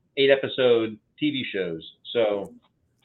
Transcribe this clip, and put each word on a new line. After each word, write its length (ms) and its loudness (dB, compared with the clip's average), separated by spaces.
eight-episode 800 2
T 100 0
V 220 -6
shows, 460 -8
so 400 -2